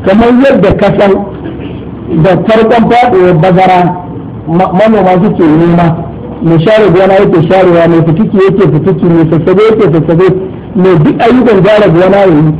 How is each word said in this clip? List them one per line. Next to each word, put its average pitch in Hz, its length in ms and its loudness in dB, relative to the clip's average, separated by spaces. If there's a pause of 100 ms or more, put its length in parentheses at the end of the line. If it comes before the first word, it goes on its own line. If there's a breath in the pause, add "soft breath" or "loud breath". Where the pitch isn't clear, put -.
Kamar 233 240 2 (140)
yadda 208 320 2
ka 202 120 0 (100)
san 196 140 2 (1120)
da 190 60 2 (180)
farkon 220 420 0
faɗuwar 196 440 2
bazara 185 460 2 (680)
ma-, 175 240 -2
manoma 196 420 2 (100)
suke 202 200 0
noma, 170 540 0 (440)
mai 165 180 2
share 214 300 2
gona 190 240 2
yake 190 260 2 (120)
sharewa, 175 360 2
mai 165 180 2
fitiki 185 320 0
yake 190 260 0 (100)
fitiki, 170 320 -2
mai 165 240 2
sassabe 185 400 0
yake 214 240 0
sassabe, 165 340 0 (480 loud breath)
mai 185 280 2
duk 277 180 0
ayyukan 240 400 2
gyara 208 280 2
gona 185 280 0
ya 202 100 2
yi 156 320 0